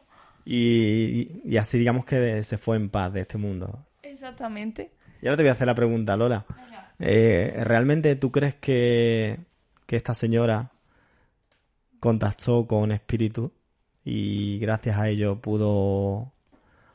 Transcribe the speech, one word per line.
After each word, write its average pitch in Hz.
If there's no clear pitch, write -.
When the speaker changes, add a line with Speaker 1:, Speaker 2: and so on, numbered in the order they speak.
Speaker 1:
Y, 113
y, 165
y 120
así 107
digamos 120
que 120
se 110
fue 113
en 104
paz 98
de 98
este 92
mundo. 104
Speaker 2:
Exactamente. 233
Speaker 1:
Y -
ahora 139
te 160
voy 143
a -
hacer 120
la 120
pregunta, 113
Lola. 113
Speaker 2:
Venga. -
Speaker 1:
Eh, 110
¿realmente 139
tú 135
crees 143
que, 117
que 117
esta 113
señora 113
contactó 113
con 107
un 107
espíritu 110
y 101
gracias 110
a 107
ello 104
pudo 101